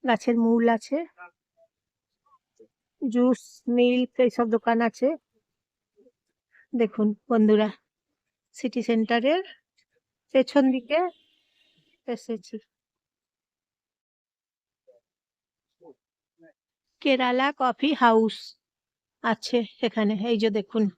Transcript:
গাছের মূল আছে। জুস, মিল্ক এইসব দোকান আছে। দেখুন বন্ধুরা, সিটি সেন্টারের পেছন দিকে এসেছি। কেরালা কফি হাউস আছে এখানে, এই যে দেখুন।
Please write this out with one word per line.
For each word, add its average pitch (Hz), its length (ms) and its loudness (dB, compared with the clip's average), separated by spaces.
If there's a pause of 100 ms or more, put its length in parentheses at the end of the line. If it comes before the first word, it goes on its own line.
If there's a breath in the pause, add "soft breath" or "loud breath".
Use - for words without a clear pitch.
গাছের 233 360 0
মূল 233 200 2 (120)
আছে। 269 220 -6 (2000)
জুস, 247 400 0 (340)
মিল্ক 247 380 2 (100)
এইসব 240 300 0
দোকান 226 240 0 (100)
আছে। 247 200 -2 (1600 soft breath)
দেখুন 220 360 -2 (220)
বন্ধুরা, 214 380 4 (880)
সিটি 247 320 -6
সেন্টারের 233 540 0 (920)
পেছন 262 320 2 (100)
দিকে 262 240 -2 (1080)
এসেছি। 226 480 -10 (4000)
কেরালা 254 460 0 (120)
কফি 262 300 -2 (120)
হাউস 226 340 4 (880)
আছে 233 340 -4 (280)
এখানে, 214 280 -2 (160)
এই 233 120 0
যে 226 60 2 (100)
দেখুন। 214 260 -2 (140)